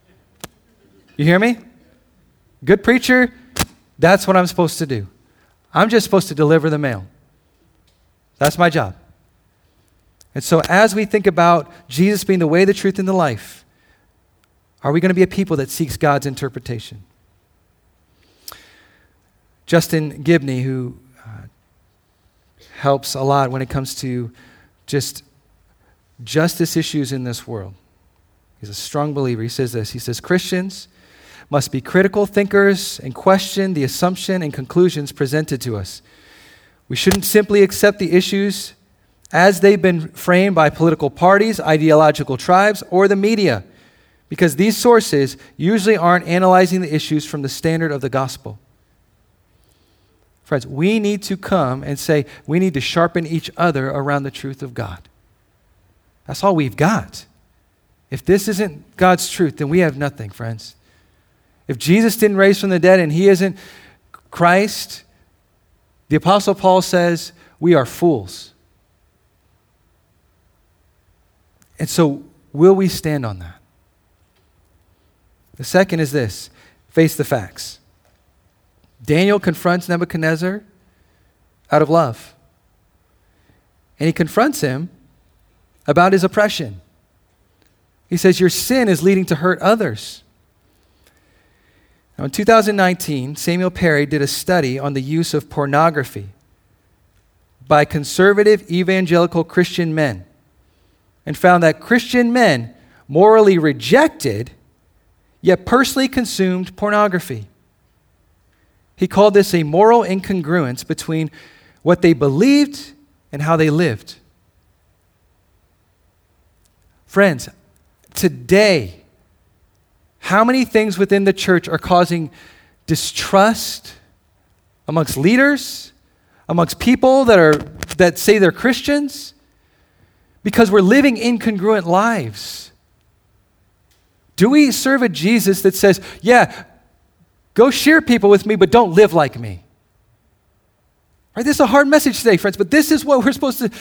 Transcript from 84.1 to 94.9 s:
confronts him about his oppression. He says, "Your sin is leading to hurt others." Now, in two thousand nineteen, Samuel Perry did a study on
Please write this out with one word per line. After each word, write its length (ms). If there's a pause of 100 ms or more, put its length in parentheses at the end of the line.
confronts 480
him 280 (1000)
about 260
his 120
oppression. 560 (1300)
He 80
says, 240
"Your 80
sin 400
is 140
leading 240
to 100
hurt 220
others." 640 (2000)
Now, 60
in 60
two 140
thousand 320
nineteen, 600
Samuel 340
Perry 360
did 160
a 40
study 520
on 160